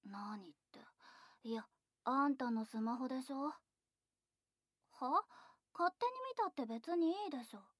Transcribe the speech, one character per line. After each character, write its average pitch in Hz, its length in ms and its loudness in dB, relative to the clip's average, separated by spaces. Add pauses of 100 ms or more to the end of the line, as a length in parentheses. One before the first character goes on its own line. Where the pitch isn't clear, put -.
何 202 440 -8
っ 147 40 -20 (180)
て。 - 80 -20 (640)
い 226 100 -2
や、 220 120 -4 (380)
あ 269 240 6
ん 277 80 4
た 247 160 -2
の 220 140 0
ス 220 140 -6
マ 226 180 0
ホ 254 100 -2
で 262 140 -2
し 269 100 -10
ょ？ 277 220 -2 (1500)
は？ 294 260 4 (480)
勝 349 260 2
手 480 60 0
に 494 60 2 (200)
見 480 40 -8
た 415 140 2
っ - 40 -10
て 262 120 -2
別 226 300 -4
に 330 140 4
い 403 180 -2
い - 20 -4
で 254 140 -6
し - 120 -14
ょ。 196 40 -14 (200)